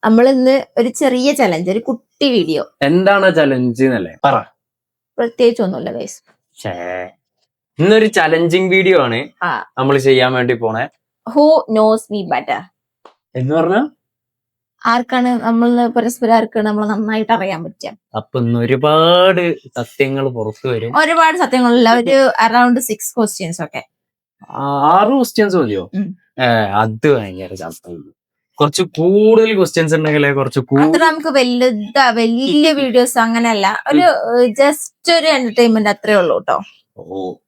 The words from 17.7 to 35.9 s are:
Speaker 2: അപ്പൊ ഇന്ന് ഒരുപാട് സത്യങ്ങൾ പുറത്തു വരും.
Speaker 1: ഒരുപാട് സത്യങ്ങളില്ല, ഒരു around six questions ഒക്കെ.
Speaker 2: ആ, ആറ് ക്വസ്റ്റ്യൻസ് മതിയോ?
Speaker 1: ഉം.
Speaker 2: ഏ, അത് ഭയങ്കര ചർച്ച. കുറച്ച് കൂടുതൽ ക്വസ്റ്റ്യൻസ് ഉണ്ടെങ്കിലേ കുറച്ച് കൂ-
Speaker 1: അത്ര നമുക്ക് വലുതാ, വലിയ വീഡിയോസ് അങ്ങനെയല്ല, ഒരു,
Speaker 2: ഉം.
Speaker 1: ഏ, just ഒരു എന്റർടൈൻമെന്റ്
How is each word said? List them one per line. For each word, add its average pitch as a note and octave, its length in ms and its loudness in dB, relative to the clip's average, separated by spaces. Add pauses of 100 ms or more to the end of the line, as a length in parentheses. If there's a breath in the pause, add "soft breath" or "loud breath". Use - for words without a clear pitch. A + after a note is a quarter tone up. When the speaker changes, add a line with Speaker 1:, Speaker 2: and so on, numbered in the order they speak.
Speaker 2:
അപ്പൊ A2 240 -6
ഇന്ന് A#2 200 -2
ഒരുപാട് E3 920 2
സത്യങ്ങൾ C3+ 760 -6
പുറത്തു A2+ 400 -8
വരും. A#2 300 -4
Speaker 1:
ഒരുപാട് D#4+ 380 2
സത്യങ്ങളില്ല, B3 580 2
ഒരു C4 360 2 (160)
around B3 220 2
six B3 240 -2
questions G3 720 -6
ഒക്കെ. - 240 -14 (640)
Speaker 2:
ആ, C#3 420 0
ആറ് G3+ 160 4
ക്വസ്റ്റ്യൻസ് A3+ 480 0
മതിയോ? G#2 380 -2
Speaker 1:
ഉം. F#3 220 -6 (220)
Speaker 2:
ഏ, A#2 320 0
അത് A2 460 0
ഭയങ്കര F#2+ 380 -10
ചർച്ച. E2+ 260 -14 (720)
കുറച്ച് D3+ 280 -2
കൂടുതൽ G#3+ 720 2
ക്വസ്റ്റ്യൻസ് E3 400 0
ഉണ്ടെങ്കിലേ D3+ 380 0
കുറച്ച് C3+ 280 -2
കൂ- C#3 200 0
Speaker 1:
അത്ര D#4+ 180 4
നമുക്ക് D#4+ 280 0
വലുതാ, B3 840 0
വലിയ B3+ 600 0
വീഡിയോസ് B3 460 0
അങ്ങനെയല്ല, A3+ 760 0
ഒരു, D4 60 4
Speaker 2:
ഉം. B3 440 2
Speaker 1:
ഏ, B3 40 4
just D4 720 0
ഒരു D#4 80 0
എന്റർടൈൻമെന്റ് A#3 640 2